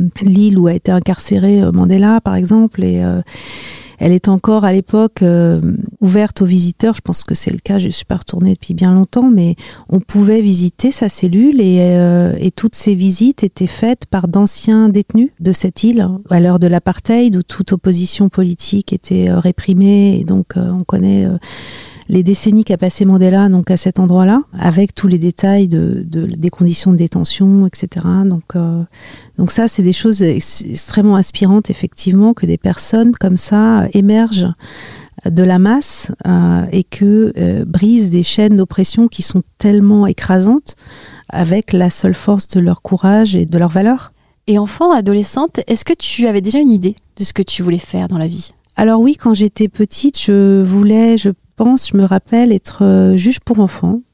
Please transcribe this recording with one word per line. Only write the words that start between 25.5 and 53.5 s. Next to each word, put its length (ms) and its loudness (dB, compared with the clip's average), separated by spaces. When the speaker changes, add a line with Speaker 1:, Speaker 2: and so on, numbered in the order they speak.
Speaker 1:
de, 360 -2
de, 220 -6
des 240 -4
conditions 400 0
de 60 4
détention, 680 0
et 80 -4
cetera. 500 -4
Donc, 180 -2
euh, 260 -2
donc 120 0
ça, 160 0
c'est 180 -2
des 100 2
choses 260 0
ex-, 480 -2
extrêmement 480 0
inspirantes, 540 0
effectivement, 640 0
que 100 -4
des 140 -2
personnes 560 0
comme 240 -2
ça 560 0
émergent 540 2
de 200 0
la 140 2
masse, 520 0
euh, 360 2
et 120 0
que, 540 0
euh, 260 -2
brisent 460 0
des 140 0
chaînes 320 2
d'oppression 520 0
qui 140 -8
sont 200 -2
tellement 500 2
écrasantes 680 0
avec 420 -2
la 160 2
seule 260 -2
force 340 -2
de 120 0
leur 220 0
courage 540 0
et 100 0
de 120 -2
leur 120 0
valeur. 420 -2
Speaker 2:
Et 100 2
enfant, 340 0
adolescente, 720 -2
est-ce 180 -4
que 100 -2
tu 320 -4
avais 160 0
déjà 160 -2
une 140 4
idée 240 0
de 80 -10
ce 80 -8
que 100 -2
tu 200 -6
voulais 160 -2
faire 300 -8
dans 100 -4
la 80 -4
vie ? 240 -10
Speaker 1:
Alors 240 2
oui, 160 2
quand 160 0
j'étais 360 0
petite, 520 -4
je 420 2
voulais, 540 2
je 140 -2
pense, 340 0
je 80 0
me 60 4
rappelle 460 0
être, 320 -2
euh, 360 4
juge 200 0
pour 220 -2